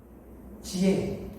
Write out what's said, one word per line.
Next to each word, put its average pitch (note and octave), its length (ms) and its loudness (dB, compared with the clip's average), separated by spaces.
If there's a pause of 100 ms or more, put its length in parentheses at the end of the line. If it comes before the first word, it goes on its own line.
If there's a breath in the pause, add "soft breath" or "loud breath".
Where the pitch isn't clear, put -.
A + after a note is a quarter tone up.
(640)
지혜, - 580 2 (180)